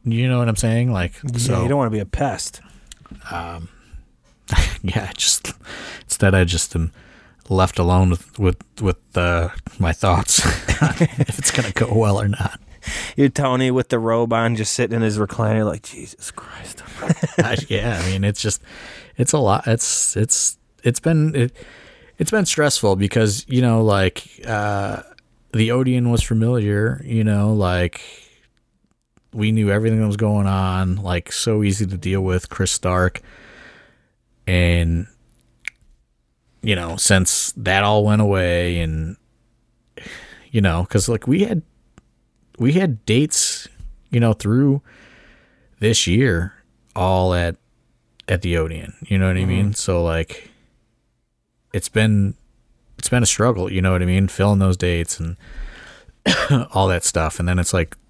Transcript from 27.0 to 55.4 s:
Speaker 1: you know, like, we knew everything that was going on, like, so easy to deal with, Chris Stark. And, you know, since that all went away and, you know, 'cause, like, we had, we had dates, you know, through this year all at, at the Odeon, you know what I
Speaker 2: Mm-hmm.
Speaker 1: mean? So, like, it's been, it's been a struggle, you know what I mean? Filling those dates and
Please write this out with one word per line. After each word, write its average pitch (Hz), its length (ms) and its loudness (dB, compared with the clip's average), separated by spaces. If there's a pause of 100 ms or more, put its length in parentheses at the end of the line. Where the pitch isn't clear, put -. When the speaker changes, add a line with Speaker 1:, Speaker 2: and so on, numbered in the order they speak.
Speaker 1:
you 113 200 0
know, 104 280 2
like, 90 480 0 (1300)
we 110 180 0
knew 110 200 2
everything 110 300 2
that 110 60 2
was 101 100 0
going 104 300 2
on, 95 500 0
like, 90 360 -4
so 107 320 0
easy 101 220 0
to 92 100 -6
deal 95 240 -2
with, 92 280 -2
Chris - 220 -2
Stark. 90 520 0 (1200)
And, 85 600 2 (1600)
you 107 140 0
know, 85 200 -6
since - 600 2
that 98 260 0
all 104 220 4
went 107 180 4
away 87 580 2
and, 80 360 -4 (1300)
you 110 100 0
know, 90 280 2
'cause, - 200 0
like, 113 180 -2
we 170 180 2
had, 208 180 -2 (960)
we 131 160 2
had 170 300 0
dates, - 640 0 (440)
you 120 100 2
know, 113 120 4
through 135 480 2 (1000)
this 110 260 2
year 92 480 0 (400)
all 92 400 2
at, 85 220 -2 (720)
at 87 140 0
the 87 140 0
Odeon, 80 380 -4 (120)
you 98 120 0
know 95 80 2
what 92 100 0
I 92 40 0
Speaker 2:
Mm-hmm. 92 80 0
Speaker 1:
mean? 101 260 0
So, 87 300 -2
like, 82 460 -4 (1200)
it's - 160 -6
been, 104 460 2 (640)
it's - 100 -6
been 123 140 2
a 107 40 2
struggle, 104 460 0
you 92 80 0
know 92 120 2
what 90 100 2
I - 20 0
mean? 92 240 2
Filling 101 300 2
those 95 180 4
dates 87 420 -2
and 82 180 -8 (920)